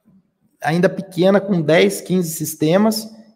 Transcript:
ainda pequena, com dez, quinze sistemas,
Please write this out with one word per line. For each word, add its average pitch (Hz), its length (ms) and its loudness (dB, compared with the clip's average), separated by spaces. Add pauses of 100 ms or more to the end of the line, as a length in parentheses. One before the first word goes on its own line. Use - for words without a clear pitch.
(640)
ainda 175 260 0
pequena, 190 520 0
com 196 200 -2
dez, 180 400 2
quinze 175 300 -2
sistemas, 185 840 -2 (240)